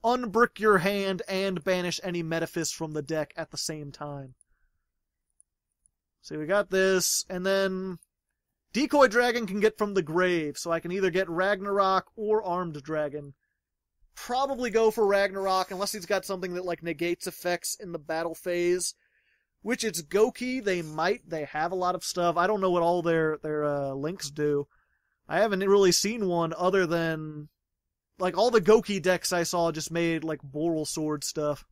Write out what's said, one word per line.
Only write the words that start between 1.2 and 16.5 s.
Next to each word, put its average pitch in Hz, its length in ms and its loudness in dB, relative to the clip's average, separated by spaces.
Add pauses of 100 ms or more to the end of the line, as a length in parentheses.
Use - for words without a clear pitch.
and 190 340 -2
banish 180 400 0
any 175 220 -4
Metaphys 165 500 -4
from 156 200 -8
the 151 80 -4
deck 151 340 -4
at 160 160 -10
the 156 40 -12
same 147 360 -8
time. 139 420 -12 (1900)
So - 160 -12
we 151 100 -6
got 196 240 2
this, 190 600 2
and 180 160 -4
then 190 540 -2 (720)
Decoy 277 360 6
Dragon 233 380 2
can 190 140 -4
get 220 180 2
from 208 160 -2
the 190 80 2
grave, 165 560 0
so 170 120 -6
I 165 80 0
can 170 140 -6
either 190 180 0
get 180 180 0
Ragnarok 190 800 0 (100)
or 214 280 0
Armed 175 380 -4
Dragon. 147 520 -6 (800)
Probably 254 560 -2
go 220 200 4
for 220 160 2
Ragnarok, 196 640 2
unless 196 220 -4
he's 185 140 -10
got 196 180 0
something 185 300 -6